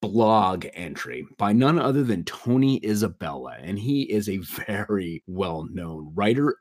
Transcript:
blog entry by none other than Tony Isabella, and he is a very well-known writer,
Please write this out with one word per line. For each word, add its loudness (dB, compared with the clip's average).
blog 4
entry -10
by 2
none 6
other 2
than 0
Tony 2
Isabella, -4
and -8
he -2
is -2
a -2
very -4
well-known -6
writer, 2